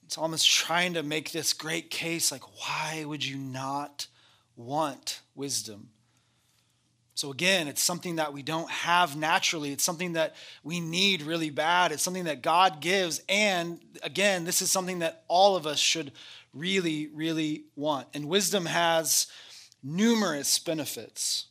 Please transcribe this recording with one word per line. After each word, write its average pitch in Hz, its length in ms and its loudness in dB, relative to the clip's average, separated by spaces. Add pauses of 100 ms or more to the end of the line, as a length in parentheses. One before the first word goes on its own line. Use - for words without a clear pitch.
Solomon's 160 380 -2
trying 175 480 4
to 165 100 -2
make 151 280 -4
this 151 200 0
great 165 380 -4
case, 165 420 -2
like, 131 120 -10 (160)
why 156 460 -6
would 147 200 -6
you 135 120 -6
not 135 720 -6 (480)
want 135 640 -4 (140)
wisdom? 123 540 -8 (1200)
So - 160 -6
again, 170 380 2
it's - 160 -4
something 175 320 -2
that 156 180 -2
we 143 80 -10
don't 156 300 -4
have 170 440 2
naturally. 156 560 0
It's 135 120 -2
something 175 300 -2
that 160 200 0 (300)
we 170 160 -6
need 175 420 2
really 160 300 -2
bad. 165 400 4
It's 147 100 -4
something 185 220 -4
that 147 180 -4
God 165 400 4
gives. 175 480 0
And 185 500 0 (220)
again, 180 440 0
this 175 160 0
is 180 100 0
something 185 280 0
that 165 280 -4
all 190 280 6
of 156 120 -2
us 147 100 -2
should 143 360 0 (380)
really, 160 560 -2
really 156 580 -4 (100)
want. 143 380 -2
And 147 140 -8
wisdom 185 380 2
has 165 640 4 (560)
numerous 175 760 2
benefits. - 920 -4